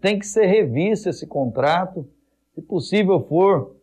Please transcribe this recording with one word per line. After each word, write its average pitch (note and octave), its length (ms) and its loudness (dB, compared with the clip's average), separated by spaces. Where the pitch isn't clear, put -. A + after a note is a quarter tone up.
tem G3 180 -2
que G3+ 80 -10
ser A3 200 2
revisto F#3+ 640 2
esse - 180 -8
contrato, D3 840 -2
se D#3 80 -14
possível F#3+ 680 0
for F3 540 2